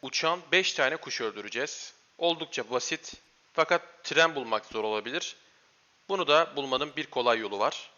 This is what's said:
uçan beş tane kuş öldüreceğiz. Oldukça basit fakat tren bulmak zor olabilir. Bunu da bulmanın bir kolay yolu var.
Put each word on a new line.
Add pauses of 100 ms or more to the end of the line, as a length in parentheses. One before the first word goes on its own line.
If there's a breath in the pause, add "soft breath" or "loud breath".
uçan (120)
beş
tane
kuş
öldüreceğiz. (240)
Oldukça
basit (380)
fakat
tren
bulmak
zor
olabilir. (720 soft breath)
Bunu
da
bulmanın
bir
kolay
yolu
var.